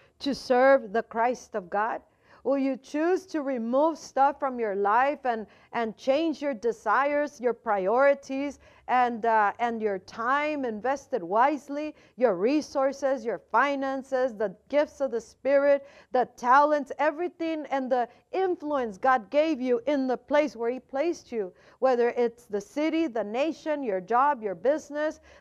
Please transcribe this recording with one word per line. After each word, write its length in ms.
to 160
serve 580
the 120
Christ 500
of 160
God? 320
Will 160
you 180
choose 500
to 160
remove 540
stuff 440
from 180
your 160
life 500
and, 220
and 240
change 460
your 120
desires, 840
your 120
priorities, 1040
and, 360
uh, 360
and 200
your 200
time 640
invested 580
wisely, 720
your 180
resources, 880
your 160
finances, 840
the 180
gifts 320
of 120
the 80
Spirit, 640
the 260
talents, 640
everything, 720
and 200
the 180
influence 680
God 320
gave 300
you 260
in 220
the 80
place 400
where 120
He 120
placed 500
you, 220
whether 320
it's 360
the 140
city, 460
the 160
nation, 640
your 160
job, 420
your 140
business, 640